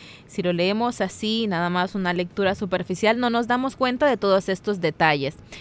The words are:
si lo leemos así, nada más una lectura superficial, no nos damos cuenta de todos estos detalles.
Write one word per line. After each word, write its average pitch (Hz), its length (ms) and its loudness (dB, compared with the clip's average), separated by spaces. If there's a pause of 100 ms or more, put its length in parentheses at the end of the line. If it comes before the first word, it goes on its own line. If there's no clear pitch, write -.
(260)
si - 160 -8
lo 175 100 0
leemos 208 480 0
así, 220 460 -2
nada 175 240 0
más 180 240 -2
una 180 180 -2
lectura 185 440 -2
superficial, 190 640 0
no 240 100 0
nos 233 160 0
damos 247 300 -2
cuenta 254 300 0
de 254 100 4
todos 196 320 2
estos 190 320 -2
detalles. 151 560 2 (240)